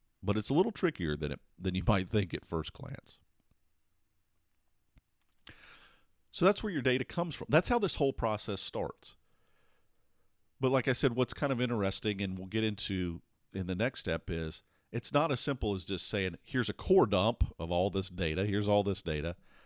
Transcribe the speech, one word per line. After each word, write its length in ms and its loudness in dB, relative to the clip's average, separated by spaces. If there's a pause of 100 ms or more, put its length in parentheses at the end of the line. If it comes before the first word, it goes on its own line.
(220)
But 160 0
it's 100 -4
a 60 0
little 180 4
trickier 440 -2
than 160 -4
it, 80 -8 (180)
than 160 -2
you 100 0
<laughs> 20 0
might 220 2
think 240 0
at 140 -8
first 260 -4
glance. 460 -14 (3000)
So 160 2
that's 160 4
where 100 -4
your 80 -2
data 240 2
comes 300 -4
from. 160 -10
That's 180 6
how 100 4
this 180 0
whole 180 2
process 480 -2
starts. 540 -8 (1400)
But 120 2
like 160 2
I 60 4
said, 240 2
what's 180 0
kind 180 0
of 80 0
interesting, 640 0
and 160 -2
we'll 80 -8
get 160 0
into 580 -2 (320)
in 140 -4
the 80 -2
next 260 -2
step, 300 -2
is 320 -4 (300)
it's 200 -4
not 200 2
as 80 -2
simple 340 -2
as 100 -6
just 240 -4
saying, 360 -2
"Here's 240 -2
a 40 -2
core 320 4
dump 540 2
of 140 -2
all 180 4
this 180 -2
data. 380 -2
Here's 220 0
all 160 4
this 180 -2
data. 320 -2 (320)